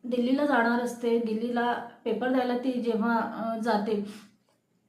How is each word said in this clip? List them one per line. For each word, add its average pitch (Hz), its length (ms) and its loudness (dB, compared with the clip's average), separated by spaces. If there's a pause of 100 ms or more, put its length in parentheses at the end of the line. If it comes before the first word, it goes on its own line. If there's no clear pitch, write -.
दिल्लीला 254 420 2
जाणार 240 340 2
असते. 233 380 0
दिल्लीला 233 680 -2 (160)
पेपर 233 240 0
द्यायला 247 300 2
ती 254 140 0
जेव्हा, 226 460 2
अ, 226 400 -4
जाते 214 460 0 (840)